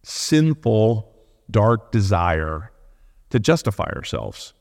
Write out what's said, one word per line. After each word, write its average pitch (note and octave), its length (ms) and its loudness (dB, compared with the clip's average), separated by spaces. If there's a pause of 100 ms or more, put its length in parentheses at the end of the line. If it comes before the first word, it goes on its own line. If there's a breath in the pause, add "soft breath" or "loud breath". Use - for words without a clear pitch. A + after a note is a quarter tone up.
sinful, A#2 1080 0 (380)
dark A2 400 2
desire E2+ 800 0 (600)
to B2 100 0
justify - 560 0
ourselves. - 640 -10